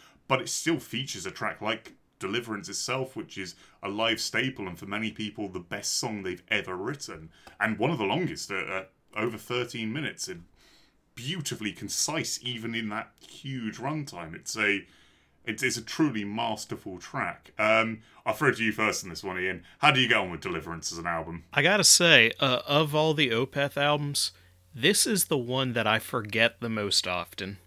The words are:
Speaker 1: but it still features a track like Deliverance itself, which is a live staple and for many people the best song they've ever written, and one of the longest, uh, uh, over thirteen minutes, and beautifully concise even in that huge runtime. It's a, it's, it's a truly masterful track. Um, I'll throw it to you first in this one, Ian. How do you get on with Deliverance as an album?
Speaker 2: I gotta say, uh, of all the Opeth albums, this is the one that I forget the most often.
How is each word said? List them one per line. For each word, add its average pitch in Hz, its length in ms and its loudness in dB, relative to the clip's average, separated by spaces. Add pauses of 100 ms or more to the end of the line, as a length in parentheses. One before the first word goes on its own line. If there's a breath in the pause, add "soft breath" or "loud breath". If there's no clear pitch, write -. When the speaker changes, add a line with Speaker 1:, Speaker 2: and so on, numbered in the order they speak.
(300 soft breath)
Speaker 1:
but 135 100 4
it - 80 -8
still 156 320 -2
features 113 460 -8
a 95 60 -6
track - 300 -6
like - 340 -4 (220)
Deliverance 104 520 -4
itself, 131 440 -4
which - 240 -10
is 90 180 -8 (280 soft breath)
a 98 60 -4
live 110 320 0
staple 113 480 -2
and 85 100 -12
for 104 60 -12
many 107 260 -4
people 104 380 -8
the 92 100 -8
best - 380 -6
song 107 260 -4
they've 92 240 -6
ever 95 300 -2
written, 98 520 -8 (300 loud breath)
and 107 180 2
one 123 140 2
of 160 60 -2
the 107 80 0
longest, 110 440 0
uh, 101 60 -4
uh, 95 280 -4 (340)
over 110 200 -2
thirteen 120 540 -4
minutes, 120 380 -6
and 87 160 -12 (680 soft breath)
beautifully 123 600 -6
concise - 680 -4
even 117 320 -6
in 113 140 -4
that 107 320 -6
huge 123 600 -8
runtime. 123 540 -6
It's - 220 -10
a, 101 300 0 (580 soft breath)
it's, 113 180 -6
it's 123 140 0
a 117 60 -6
truly 117 420 0
masterful 104 760 -6
track. - 600 -6
Um, 110 400 4 (260 soft breath)
I'll 113 80 0
throw 147 140 2
it 113 80 4
to 113 80 -4
you 110 80 2
first 107 320 0
in 95 60 -10
this 82 160 -10
one, 92 120 -4
Ian. 92 260 -4 (160 soft breath)
How 147 120 6
do 131 80 4
you 123 80 4
get 113 100 4
on 92 140 0
with 80 80 -6
Deliverance 82 540 -6
as 85 60 -10
an 82 60 -8
album? 82 380 -4 (100)
Speaker 2:
I 143 80 2
gotta 185 220 4
say, 139 560 10
uh, 127 260 4
of 147 300 2
all 156 180 4
the 143 180 2
Opeth 131 440 0
albums, 143 560 0 (460 soft breath)
this 170 300 4
is 208 180 2
the 151 120 0
one 127 340 0
that 113 160 2
I 110 120 6
forget 110 600 2
the 117 80 -4
most 104 400 0
often. 92 600 -6